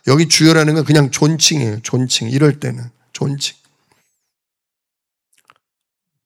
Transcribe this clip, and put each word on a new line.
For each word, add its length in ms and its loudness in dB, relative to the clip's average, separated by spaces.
여기 220 2
주여라는 460 4
건 100 0
그냥 260 2
존칭이에요. 720 0
존칭. 460 -4
이럴 320 0
때는 300 -10
존칭. 440 -8